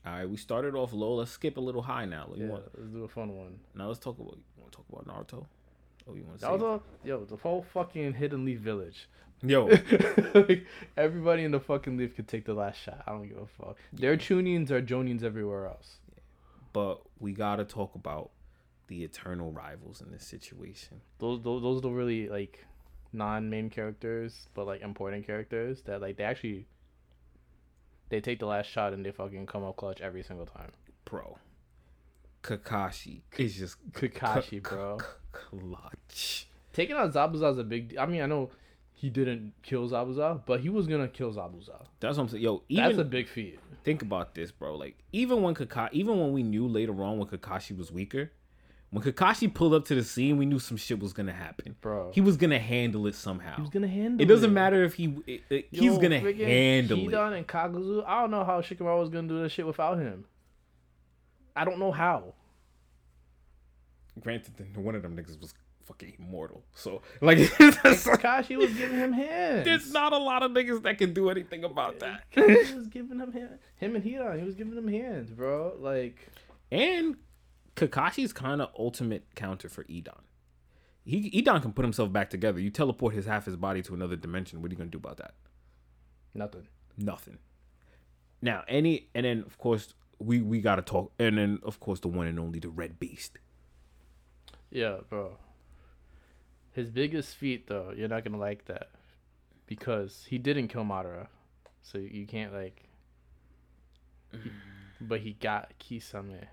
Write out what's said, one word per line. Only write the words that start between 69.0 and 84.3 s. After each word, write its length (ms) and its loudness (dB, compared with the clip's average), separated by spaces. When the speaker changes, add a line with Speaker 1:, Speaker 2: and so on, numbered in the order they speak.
Speaker 2:
hands. 520 0
Speaker 1:
there's 280 2
not 200 4
a 60 4
lot 240 2
of 80 2
niggas 320 2
that 160 0
can 160 2
do 160 4
anything 340 -4
about 360 -2
that. 320 -8
Speaker 2:
Kakashi 420 10
was 140 -10
giving 320 -10
him 120 -8
hand, 260 -10
him 180 -4
and 100 -2
Hidan, 340 -4
he 60 -4
was 100 -6
giving 200 -10
them 140 -4
hands, 420 -4
bro. 480 -4
Like, 500 -4
Speaker 1:
And 440 2
Kakashi's 560 0
kinda 440 -4
ultimate 480 -4
counter 320 -8
for 160 -14
Hidan. 360 -14
He, 260 -2
Hidan 320 4
can 100 -4
put 120 0
himself 280 0
back 160 0
together. 320 0
You 100 -2
teleport 440 0
his 120 -4
half 200 -2
his 100 -6
body 260 -2
to 120 -10
another 220 -4
dimension. 440 -8